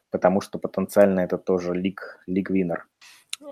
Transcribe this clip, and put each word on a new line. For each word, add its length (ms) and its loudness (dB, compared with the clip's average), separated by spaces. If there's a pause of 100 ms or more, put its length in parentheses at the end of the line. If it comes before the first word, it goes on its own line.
(120)
потому 300 4
что 180 -12
потенциально 600 2
это 160 -2
тоже 380 -2
лиг-, 520 -6
лиг-виннер. 580 -2 (680)